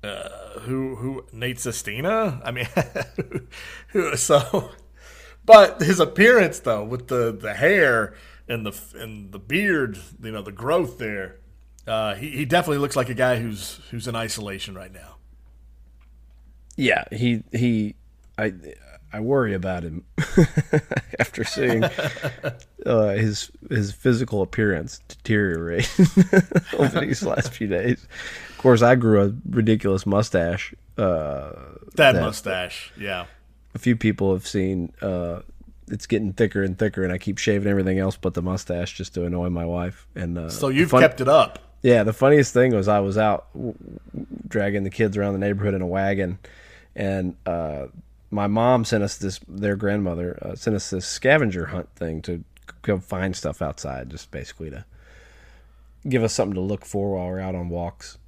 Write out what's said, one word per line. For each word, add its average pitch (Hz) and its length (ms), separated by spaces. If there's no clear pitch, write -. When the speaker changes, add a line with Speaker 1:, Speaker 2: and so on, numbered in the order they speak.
Speaker 1:
uh, 101 560
who, 131 360
who, 127 360
Nate 123 260
Sestina? 139 840
I 120 80
mean, 123 160
<laughs> - 600
who, 165 280
so, 143 540
but 208 380
his 170 160
appearance, 196 640
though, 107 240
with 123 240
the, 120 240
the 104 220
hair 131 600
and 113 160
the, 104 80
and 107 360
the 101 80
beard, 139 580
you 110 80
know, 107 120
the 101 100
growth 131 460
there, 104 400
uh, 110 260
he, 123 160
he 139 140
definitely 151 340
looks 139 160
like 127 140
a 123 60
guy 127 260
who's, 107 400
who's 117 160
in 120 80
isolation 104 600
right 92 160
now. - 240
Speaker 2:
Yeah, - 360
he, 117 300
he, 113 420
I, 107 160
I 107 80
worry 120 340
about 92 280
him 82 220
<laughs> - 1000
after - 260
seeing, 117 400
Speaker 1:
<laughs> - 1000
Speaker 2:
uh, 110 240
his, 104 400
his 101 240
physical 117 480
appearance 92 680
deteriorate 90 880
<laughs> 185 800
over 165 220
these 135 220
last - 300
few - 140
days. 98 400
Of - 80
course, 120 240
I 120 120
grew 110 280
a 98 100
ridiculous 107 560
mustache, 95 680
uh, 78 560
Speaker 1:
That 143 160
Speaker 2:
that - 100
Speaker 1:
mustache, 92 760
yeah. 95 280
Speaker 2:
a - 40
few 120 180
people 101 360
have 92 140
seen, 95 460
uh, 90 380
it's - 180
getting 104 260
thicker 101 300
and 92 160
thicker, 98 260
and 92 80
I 92 60
keep 95 180
shaving 101 320
everything 95 300
else 95 180
but 92 180
the 87 80
mustache 90 520
just - 200
to 87 100
annoy 87 260
my 85 160
wife. 87 480
And, 87 240
uh, 82 100
Speaker 1:
So 139 200
Speaker 2:
the 131 80
Speaker 1:
you've 160 140
Speaker 2:
fun- - 120
Speaker 1:
kept - 180
it 127 80
up. 139 300
Speaker 2:
Yeah, 120 220
the 107 80
funniest 139 420
thing 123 200
was 101 140
I 104 120
was 98 180
out 107 360
w-, 120 180
w-, - 140
dragging 101 360
the 95 60
kids 104 260
around 101 160
the 95 60
neighborhood 101 360
in 95 80
a 90 40
wagon, 95 520
and, 95 400
uh, 78 400
my 104 140
mom 113 380
sent 107 180
us 101 140
this, 95 320
their 101 260
grandmother, 98 680
uh, - 120
sent 107 220
us - 140
this 95 160
scavenger 117 600
hunt 87 300
thing 80 260
to 87 220
go 101 160
find 92 360
stuff - 280
outside, 65 480
just 73 200
basically 76 400
to 69 140
give 127 140
us 110 120
something 98 200
to 92 60
look 95 240
for 98 320
while 90 100
we're 92 140
out 95 160
on 87 140
walks. 85 580